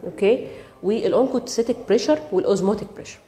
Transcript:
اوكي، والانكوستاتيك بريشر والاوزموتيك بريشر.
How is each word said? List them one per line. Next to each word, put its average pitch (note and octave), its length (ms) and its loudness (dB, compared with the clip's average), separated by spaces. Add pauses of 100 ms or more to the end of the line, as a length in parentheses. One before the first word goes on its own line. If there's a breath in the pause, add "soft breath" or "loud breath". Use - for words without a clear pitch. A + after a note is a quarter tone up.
اوكي، G3+ 420 2 (360 loud breath)
والانكوستاتيك A3+ 920 0 (100)
بريشر C4 320 4 (120)
والاوزموتيك F#3+ 640 0
بريشر. - 320 -18